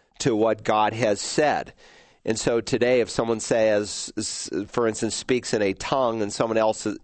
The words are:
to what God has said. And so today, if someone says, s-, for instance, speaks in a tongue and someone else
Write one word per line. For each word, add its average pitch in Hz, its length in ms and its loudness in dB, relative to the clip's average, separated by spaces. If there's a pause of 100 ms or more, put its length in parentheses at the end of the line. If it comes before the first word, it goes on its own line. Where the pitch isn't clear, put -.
(200)
to 120 140 2
what 107 300 2
God 107 300 2
has 110 260 0
said. 131 540 -2 (500)
And 113 140 -2
so 117 240 0
today, 123 380 2
if 110 100 0
someone 113 300 -2
says, 107 760 0
s-, - 320 -8 (200)
for 117 200 0
instance, 110 260 -2
speaks - 380 -2
in 113 80 2
a 98 140 2
tongue 117 480 0
and 101 100 -2
someone 113 240 0
else 110 300 2 (180)